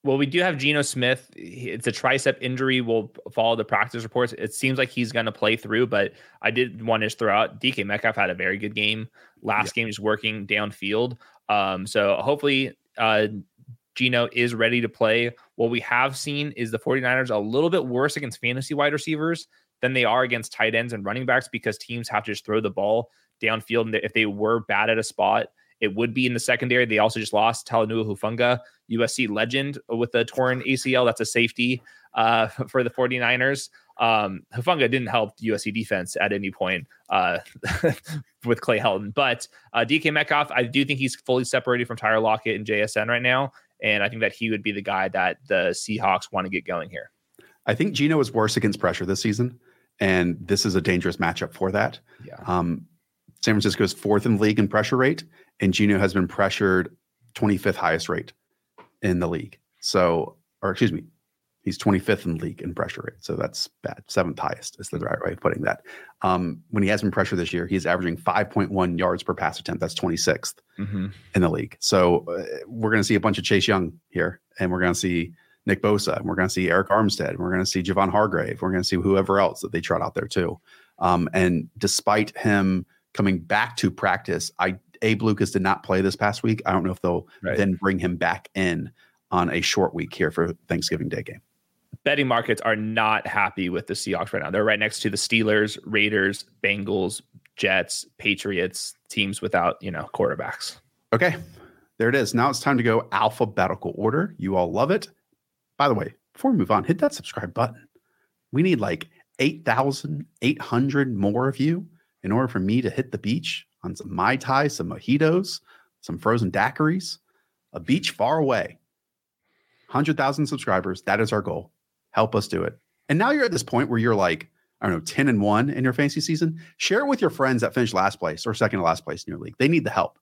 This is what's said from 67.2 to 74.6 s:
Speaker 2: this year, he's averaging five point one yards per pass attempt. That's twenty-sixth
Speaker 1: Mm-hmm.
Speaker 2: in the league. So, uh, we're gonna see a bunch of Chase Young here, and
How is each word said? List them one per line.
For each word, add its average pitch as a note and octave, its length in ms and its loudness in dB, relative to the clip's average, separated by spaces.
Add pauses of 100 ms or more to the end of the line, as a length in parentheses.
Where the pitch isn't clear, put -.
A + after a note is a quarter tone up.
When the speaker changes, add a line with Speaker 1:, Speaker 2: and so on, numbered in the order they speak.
Speaker 2:
this E2+ 120 -4
year, F2 160 -2
he's F2+ 200 0
averaging F2 320 0
five G#2 320 0
point G2 220 0
one F2+ 260 0
yards F2+ 240 0
per F2+ 100 -4
pass D#2+ 260 -2
attempt. - 220 -6
That's D#2+ 140 -2
twenty-sixth - 640 -2 (180)
Speaker 1:
Mm-hmm. G2+ 300 -4 (260)
Speaker 2:
in - 80 4
the A#2+ 80 4
league. - 300 -4
So, F2 460 4
uh, F2 160 -6 (240)
we're A2+ 240 -2
gonna G#2+ 140 4
see A2+ 100 2
a G2 60 4
bunch F#2+ 160 0
of F#2 80 -6
Chase G2 240 2
Young F#2+ 240 0 (160)
here, F2 320 -2 (180)
and F#2 140 0